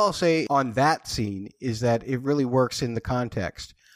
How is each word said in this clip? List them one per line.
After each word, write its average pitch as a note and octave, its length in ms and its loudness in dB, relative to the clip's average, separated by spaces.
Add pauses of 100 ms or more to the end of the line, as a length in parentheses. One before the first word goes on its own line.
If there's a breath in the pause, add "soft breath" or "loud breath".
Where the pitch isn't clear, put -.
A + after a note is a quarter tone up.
I'll F#3+ 60 0
say D#3+ 380 2
on C3+ 220 2
that C#3 360 2
scene G2+ 400 -4 (120)
is A#2 200 -4
that A#2 260 2
it B2+ 140 -4
really C#3 240 0
works B2+ 380 2
in A#2+ 120 -2
the A2 60 -4
context. A#2+ 720 -4 (220 soft breath)